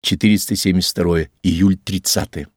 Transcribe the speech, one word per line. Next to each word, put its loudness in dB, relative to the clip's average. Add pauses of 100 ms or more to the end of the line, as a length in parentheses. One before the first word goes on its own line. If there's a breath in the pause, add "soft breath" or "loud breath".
(100)
Четыреста 2
семьдесят 0
второе, -2 (140)
июль 2
тридцатое. -6